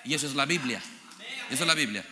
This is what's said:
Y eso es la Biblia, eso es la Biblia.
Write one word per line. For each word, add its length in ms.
Y 100
eso 120
es 80
la 120
Biblia, 360
eso 120
es 40
la 80
Biblia. 380